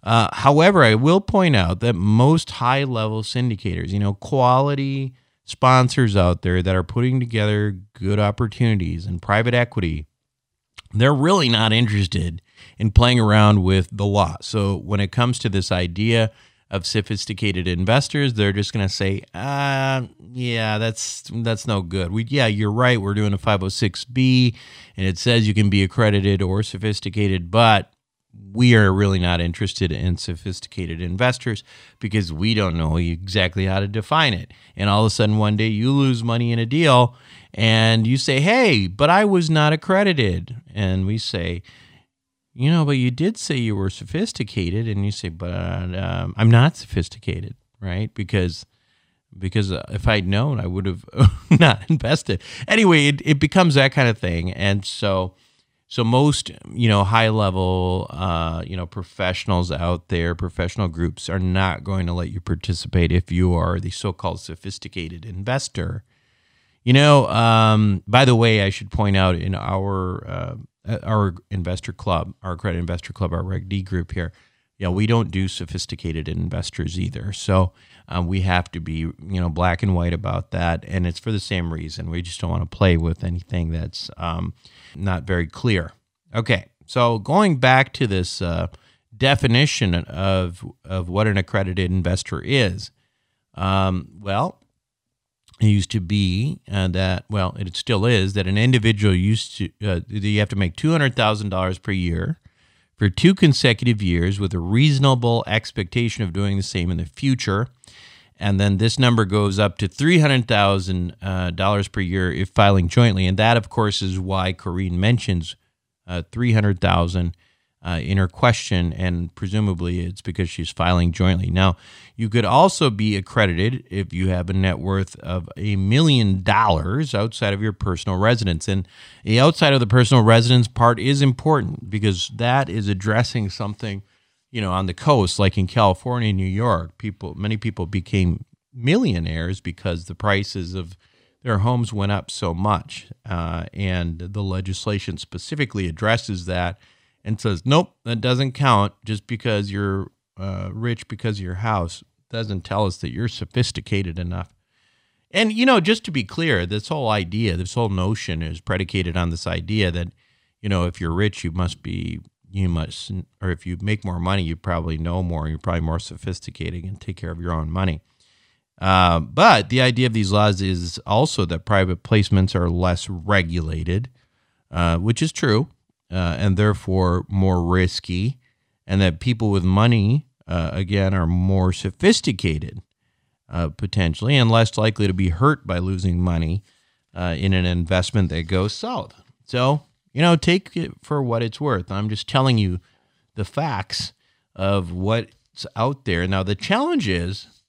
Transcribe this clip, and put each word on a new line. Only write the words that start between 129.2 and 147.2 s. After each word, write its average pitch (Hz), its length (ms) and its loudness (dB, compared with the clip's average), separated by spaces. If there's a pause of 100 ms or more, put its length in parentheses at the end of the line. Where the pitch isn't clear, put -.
the 110 160 2
outside 156 320 4
of 135 80 4
the 120 80 0
personal 123 360 6
residence 117 440 6
part 120 320 2
is 139 220 0
important 131 680 0
because 101 460 -2
that 123 320 0
is 101 220 -4
addressing 107 600 -2
something, 101 540 -10 (480)
you 120 80 -8
know, 95 140 -2
on 92 140 0
the 87 60 -4
coast, 117 460 2
like 95 180 2
in 95 80 0
California 113 640 0
and 98 80 0
New 95 80 -2
York, 95 520 -4
people, 98 380 -10
many 104 200 -4
people 107 300 -6
became 92 580 -2 (300)
millionaires 95 880 -2
because 85 440 -8
the 90 100 -14
prices 98 580 -2
of 90 240 -10 (460)
their 113 160 0
homes 120 340 0
went 101 180 -2
up 98 180 -4
so 85 240 -6
much. 92 540 -4 (180)
Uh, 85 460 -6
and 87 480 -4
the 101 240 -8
legislation 95 760 -6
specifically 107 680 -6
addresses 101 580 -2
that 90 320 -4 (440)